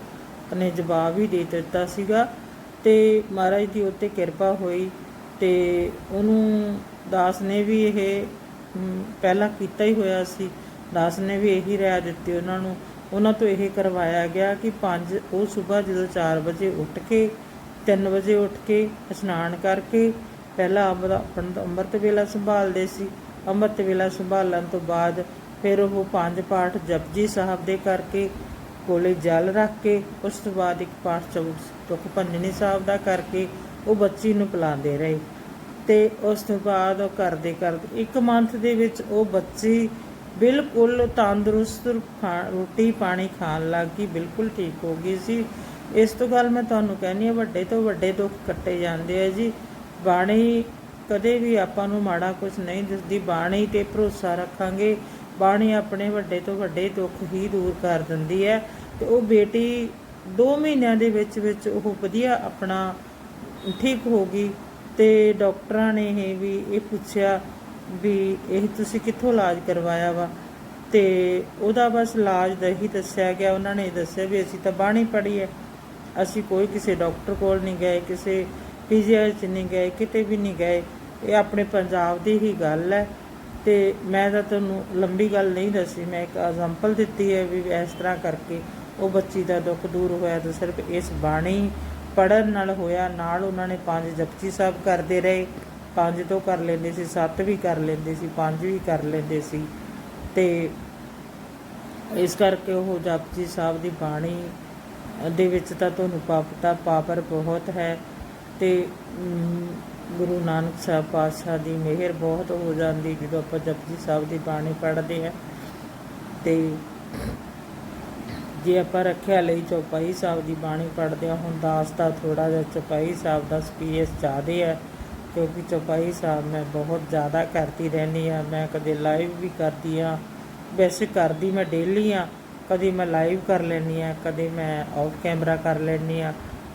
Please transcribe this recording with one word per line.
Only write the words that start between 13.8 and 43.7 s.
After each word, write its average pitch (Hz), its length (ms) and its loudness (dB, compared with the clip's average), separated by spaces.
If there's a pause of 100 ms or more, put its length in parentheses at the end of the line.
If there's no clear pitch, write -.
ਗਿਆ 190 280 2
ਕਿ 214 140 -2
ਪੰਜ, 185 500 -2 (140)
ਉਹ 196 120 2
ਸੁਬਾਹ 202 360 0
ਜਦੋਂ 185 260 0
ਚਾਰ 160 320 0
ਵਜੇ 170 360 -2
ਉੱਠ 156 240 -4 (100)
ਕੇ, 220 200 4 (560)
ਤਿੰਨ 196 220 4
ਵਜੇ 196 280 4
ਉੱਠ 202 160 2 (160)
ਕੇ 214 220 4 (220)
ਇਸ਼ਨਾਨ 175 520 -2
ਕਰਕੇ 220 500 4 (440)
ਪਹਿਲਾਂ 190 340 4
ਅੰਮ੍ਰਿਤ, 185 200 0
ਆਪਣਾ 180 500 -2
ਅੰਮ੍ਰਿਤ 185 340 -4
ਵੇਲਾ 208 300 4
ਸੰਭਾਲਦੇ 202 600 2
ਸੀ। 196 200 -8 (400)
ਅੰਮ੍ਰਿਤ 208 340 2
ਵੇਲਾ 190 280 2
ਸੰਭਾਲਣ 185 600 0
ਤੋਂ 180 80 -2
ਬਾਅਦ 170 440 0 (380)
ਫਿਰ 196 180 4
ਉਹ 196 340 2
ਪੰਜ 175 280 0
ਪਾਠ 180 360 0 (100)
ਜਪਜੀ 170 400 0
ਸਾਹਿਬ 185 380 -2
ਦੇ 190 200 0
ਕਰਕੇ, 190 440 0 (580)
ਕੋਲੇ 180 260 4
ਜਲ 165 360 2
ਰੱਖ 214 220 2 (120)
ਕੇ, 208 200 4 (200)
ਉਸ 202 100 -4
ਤੋਂ - 180 -6
ਬਾਅਦ 180 300 0
ਇੱਕ 170 80 -6 (140)
ਪਾਠ 170 180 0 (120)
ਚੌ-, 165 200 -2 (360)
ਦੁੱਖ 170 120 -2 (140)
ਭੰਜਨੀ 180 360 0
ਸਾਹਿਬ 196 340 0
ਦਾ 202 120 2
ਕਰਕੇ 185 500 0 (400)
ਉਹ 214 80 6
ਬੱਚੀ 202 380 4
ਨੂੰ 202 140 4
ਪਿਲਾਉਂਦੇ 147 500 0
ਰਹੇ। 156 220 0 (680)
ਤੇ 214 220 8 (140)
ਉਸ 208 180 2
ਤੋਂ 202 180 -2
ਬਾਅਦ 190 420 2
ਉਹ 196 80 0
ਕਰਦੇ 165 500 -2
ਕਰਦੇ 175 420 -2
ਇੱਕ 220 160 -2
ਮੰਥ 233 380 4
ਦੇ 233 200 2
ਵਿੱਚ 226 340 2
ਉਹ 214 160 4
ਬੱਚੀ 214 640 2 (500)
ਬਿਲਕੁਲ 240 760 4
ਤੰਦਰੁਸਤ, 214 840 2 (200)
ਖਾ-, 180 300 -2
ਰੋਟੀ 185 400 2
ਪਾਣੀ 185 380 0 (100)
ਖਾਣ 160 300 -2
ਲੱਗ 170 180 2 (100)